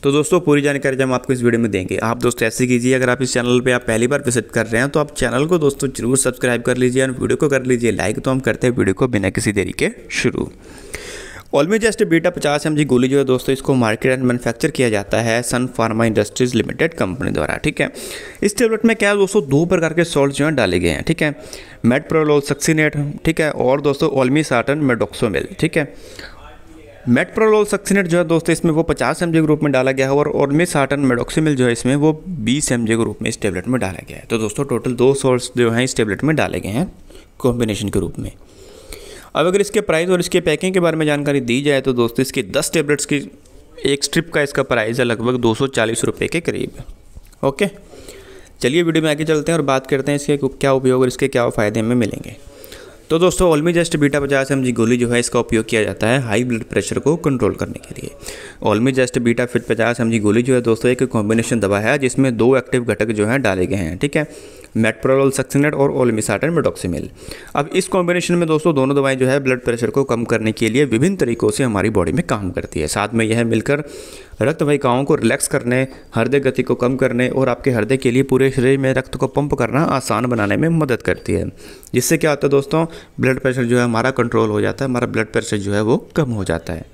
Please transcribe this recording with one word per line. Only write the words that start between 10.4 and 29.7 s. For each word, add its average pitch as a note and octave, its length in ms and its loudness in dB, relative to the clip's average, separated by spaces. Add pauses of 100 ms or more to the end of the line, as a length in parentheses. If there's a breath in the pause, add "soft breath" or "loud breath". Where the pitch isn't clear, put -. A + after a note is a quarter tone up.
Olmi E3+ 240 2
Just G#3+ 280 0
बीटा E3 220 2
पचास D3 360 0
एम D#3 100 0
जी D3+ 100 2
गोली B2+ 220 4
जो C3+ 100 2
है C#3 80 4
दोस्तों, B2+ 280 0
इसको C3+ 220 0
मार्केट A#2+ 380 2
and C3 100 -2
मैन्युफैक्चर B2 480 0
किया B2+ 180 2
जाता G#2 320 0
है A#2 200 0
सन B2 260 -2
फार्मा A2+ 380 0
इंडस्ट्रीज A2+ 500 0
लिमिटेड D3+ 380 0
कंपनी F#2+ 380 -2
द्वारा, - 260 -2
ठीक - 240 -4
है। - 100 -2 (520 loud breath)
इस G#3 140 0
टेबलेट A3+ 280 0
में A3+ 100 6
क्या G#3 140 2
है G3+ 80 2
दोस्तों, G3 320 2
दो C#3+ 160 4
प्रकार E3+ 280 0
के E3 100 2
सॉल्ट C#3+ 300 2
जो C#3+ 120 0
हैं D#3 100 0
डाले F#2 240 2
गए E2+ 100 2
हैं, D2 140 -2
ठीक - 200 0
है। D3 120 -2 (500 loud breath)
Metoprolol D3 580 2
succinate, D3+ 600 0 (220)
ठीक E3 160 0
है, D#3 100 0
और C3 300 2
दोस्तों C#3+ 280 0 (120)
Olmesartan C#3 680 0
medoxamil, - 680 -2
ठीक D#3+ 180 0
है। D3 160 -4 (1160 loud breath)
Metoprolol G#3 560 2
succinate G3 420 0
जो E3 100 2
है F3 60 2
दोस्तों, E3 300 2
इसमें E3 180 0
वो D#3 120 2
पचास D3 400 -2
एम E3+ 80 -2
जी D#3+ 80 4
के D#3+ 80 4
रूप D3+ 160 2
में D3 80 2